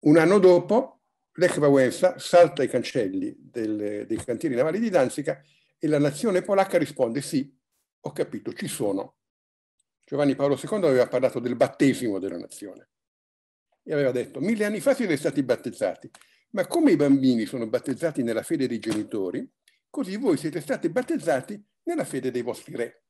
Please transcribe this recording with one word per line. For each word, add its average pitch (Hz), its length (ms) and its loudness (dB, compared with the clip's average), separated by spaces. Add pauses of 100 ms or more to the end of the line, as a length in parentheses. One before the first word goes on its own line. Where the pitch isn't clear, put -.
Un 151 140 6
anno 170 240 6
dopo, 180 600 4 (320)
Lech 165 240 0
Wałęsa 143 600 4
salta 160 460 4
i 120 60 -2
cancelli 101 680 -4
del, 107 680 -6
dei 110 120 -4
cantieri 120 380 -4
navali 160 240 0
di 233 100 -2
Danzica 147 540 0 (340)
e 160 100 -4
la 147 120 2
nazione 180 420 0
polacca 196 360 2
risponde: 135 440 -2
"Sì, - 320 -4 (480)
ho 143 100 -10
capito, 113 420 -8
ci 190 140 -8
sono." 98 500 -6 (880)
Giovanni 143 300 0
Paolo 139 200 0
secondo 170 320 -2
aveva 127 200 4
parlato 127 320 0
del 120 180 -4
battesimo 120 600 0
della 92 200 -8
nazione - 540 -18 (920)
e 160 100 -8
aveva 143 180 2
detto: 123 280 -6
"Mille 208 240 0
anni 208 160 -2
fa 269 140 2
siete 185 240 -2
stati 143 260 -2
battezzati, 117 680 -4 (420)
ma 185 140 -2
come 320 260 4
i 170 40 6
bambini 131 500 4
sono 117 220 -8
battezzati 131 560 -4
nella 113 200 -2
fede 143 240 -2
dei 120 120 -4
genitori, 107 680 -4 (420)
così 208 260 -6
voi 214 220 0
siete 160 240 -6
stati 185 280 -4
battezzati 165 720 -4 (220)
nella 330 220 -4
fede 127 260 -6
dei 185 100 -4
vostri - 340 -10
re. 113 340 -8